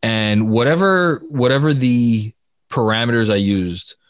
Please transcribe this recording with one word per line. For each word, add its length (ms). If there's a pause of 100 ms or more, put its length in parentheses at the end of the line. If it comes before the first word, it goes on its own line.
And 480
whatever, 680 (100)
whatever 440
the 580 (380)
parameters 600
I 60
used, 580 (140)